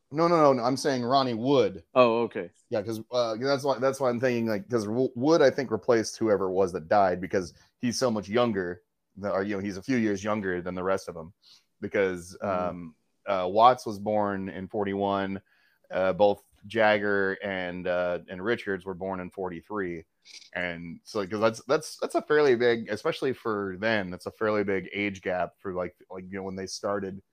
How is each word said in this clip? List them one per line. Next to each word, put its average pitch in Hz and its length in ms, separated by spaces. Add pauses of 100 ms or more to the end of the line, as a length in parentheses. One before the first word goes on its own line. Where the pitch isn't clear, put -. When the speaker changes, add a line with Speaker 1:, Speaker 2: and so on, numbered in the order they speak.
(100)
Speaker 1:
No, 165 180
no, 175 80
no, 151 180
no, 123 80
I'm 127 140
saying 131 280
Ronnie 131 300
Wood. 110 480 (120)
Speaker 2:
Oh, 117 280
okay. 101 280 (180)
Speaker 1:
Yeah, 110 140
'cause, 110 180 (100)
uh, 117 260
that's 135 280
why, 131 140
that's 135 220
why 131 100
I'm 120 100
thinking, 120 260
like, 104 220
'cause 113 200
Wo-, 123 260
Wood, 151 280
I 135 80
think, 127 200
replaced 110 480
whoever 101 280
it 92 60
was 92 200
that 82 160
died, 95 320
because 92 340 (260)
he's 117 180
so 127 120
much 104 180
younger 98 540 (340)
than, 98 140
or, 92 120
you 101 140
know, 95 60
he's 101 160
a 95 40
few 131 160
years 104 260
younger 98 380
than 90 120
the 92 80
rest 95 260
of 85 60
them, 82 180 (480)
because, 92 640
Speaker 2:
Mm. 90 280
Speaker 1:
um, 85 240 (320)
uh, 95 240
Watts 117 360
was 107 120
born 101 500
in 92 200
forty-one, 98 720 (500)
uh, 92 240
both 101 280 (240)
Jagger 104 760
and, 90 440
uh, 90 420
and 90 140
Richards 98 440
were 95 80
born 92 260
in 90 100
forty-three, 90 720 (500)
and 85 500
so, 101 220
'cause 104 140
that's, 110 240
that's, 151 340
that's - 160
a 339 80
fairly 147 320
big, 117 360
especially 139 440
for 101 460
then, 104 300
that's 90 160
a 98 40
fairly 107 340
big 95 280
age 101 300
gap 90 360
for, 98 160
like, 90 200 (160)
like, 92 200
you 98 60
know, 95 60
when 95 140
they 95 100
started 98 540 (120)